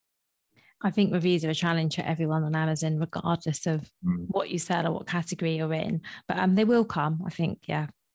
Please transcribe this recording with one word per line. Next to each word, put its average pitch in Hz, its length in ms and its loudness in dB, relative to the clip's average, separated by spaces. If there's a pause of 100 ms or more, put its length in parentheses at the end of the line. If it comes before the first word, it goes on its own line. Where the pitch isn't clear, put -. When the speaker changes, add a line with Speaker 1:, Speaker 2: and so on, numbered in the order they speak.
(840)
Speaker 1:
I 190 80 2
think 190 200 4
reviews 175 320 2
are 160 60 0
a 156 60 0
challenge 165 400 2
for 160 80 -4
everyone 160 400 0
on 151 120 0
Amazon, 156 440 0
regardless 165 640 -2
of 156 240 -2 (160)
Speaker 2:
Mm. 175 220 -2
Speaker 1:
what - 240 -2
you 175 80 -2
sell 170 280 0
or 160 60 2
what - 140 -6
category 165 500 -2
you're 160 160 -2
in. 160 280 -2 (260)
But, 180 100 -2
um, 185 160 4
they 214 120 4
will 233 200 4
come, 160 400 -2
I 175 60 -4
think, - 360 -2
yeah. 151 200 -2 (280)